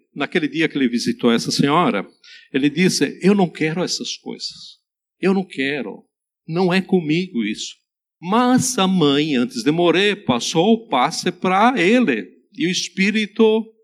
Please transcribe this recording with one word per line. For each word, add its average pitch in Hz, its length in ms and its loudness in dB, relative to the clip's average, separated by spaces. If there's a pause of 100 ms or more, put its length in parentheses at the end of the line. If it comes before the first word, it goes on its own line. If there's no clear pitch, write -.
(140)
naquele 147 320 -4
dia 151 220 -2
que 147 80 -6
ele 135 120 2
visitou 120 440 0
essa 117 180 -2
senhora, 143 560 2 (460)
ele 139 180 0
disse, 147 520 0
"Eu 196 120 4
não 190 140 2
quero 160 340 -4
essas 120 360 -8
coisas. - 600 -16 (400)
Eu 190 160 2
não 190 80 0
quero. 139 600 -6 (420)
Não 170 260 0
é 185 80 2
comigo 170 640 -2
isso." - 300 -8 (460)
Mas 240 580 0
a 190 80 2
mãe, 151 480 2
antes 120 300 -2
de 139 80 2
morrer, 175 520 2
passou 165 500 2
o 226 140 -6
passe 143 440 -2
pra 196 440 2
ele. 175 520 2 (260)
E 156 120 -4
o 185 40 0
espírito 214 920 0 (200)